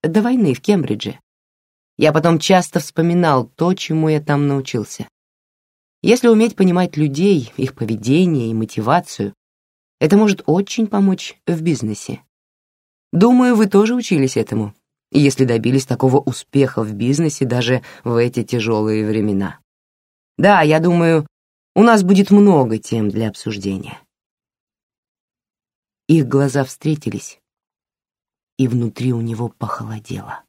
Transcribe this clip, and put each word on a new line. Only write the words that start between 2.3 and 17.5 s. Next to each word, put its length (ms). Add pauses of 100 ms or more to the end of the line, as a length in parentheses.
часто 420
вспоминал 680
то, 280
чему 340
я 120
там 260
научился. 640 (960)
Если 260
уметь 260
понимать 420
людей, 600
их 180
поведение 760
и 40
мотивацию, 760 (680)
это 180
может 300
очень 400
помочь 600
в 160
бизнесе. 600 (920)
Думаю, 440
вы 100
тоже 280
учились 420
этому, 380 (360)
если 340
добились 420
такого 320
успеха 640
в 100
бизнесе 540
даже 360 (220)